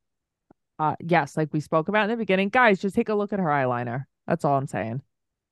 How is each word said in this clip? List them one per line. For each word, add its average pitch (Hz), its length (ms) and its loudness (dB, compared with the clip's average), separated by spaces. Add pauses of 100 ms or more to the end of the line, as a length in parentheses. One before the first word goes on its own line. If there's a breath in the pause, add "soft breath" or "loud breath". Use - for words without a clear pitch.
(800)
Uh, 156 220 0
yes, 160 360 0
like 156 160 -2
we 156 80 -2
spoke 160 280 -2
about 208 160 2
in 196 60 -2
the 233 60 -2
beginning. 196 320 0
Guys, 220 320 4
just 196 140 -4
take 233 140 0
a 220 60 -2
look 202 180 -2
at 208 60 -2
her 185 80 0
eyeliner. 127 580 0 (220)
That's - 180 -2
all 143 120 2
I'm 135 100 -2
saying. 113 360 -6 (500)